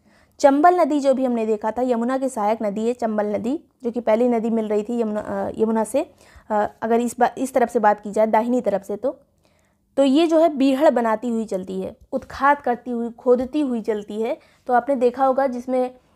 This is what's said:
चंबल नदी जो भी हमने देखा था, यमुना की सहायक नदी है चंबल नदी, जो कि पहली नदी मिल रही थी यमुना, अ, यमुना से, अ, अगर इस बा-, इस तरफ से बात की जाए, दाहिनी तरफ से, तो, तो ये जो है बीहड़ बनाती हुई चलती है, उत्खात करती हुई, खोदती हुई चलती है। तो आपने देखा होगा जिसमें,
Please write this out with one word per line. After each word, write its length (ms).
चंबल 420
नदी 200
जो 140
भी 100
हमने 220
देखा 240
था, 120
यमुना 360
की 100
सहायक 340
नदी 240
है 60
चंबल 340
नदी, 380
जो 60
कि 100
पहली 280
नदी 220
मिल 180
रही 140
थी 180
यमुना, 200
अ, 380
यमुना 260
से, 260
अ, 160
अगर 180
इस 200
बा-, 180
इस 160
तरफ 160
से 80
बात 220
की 100
जाए, 160
दाहिनी 340
तरफ 220
से, 140
तो, 240
तो 80
ये 220
जो 120
है 180
बीहड़ 340
बनाती 380
हुई 160
चलती 360
है, 160
उत्खात 500
करती 280
हुई, 200
खोदती 500
हुई 220
चलती 400
है। 160
तो 80
आपने 220
देखा 300
होगा 200
जिसमें, 480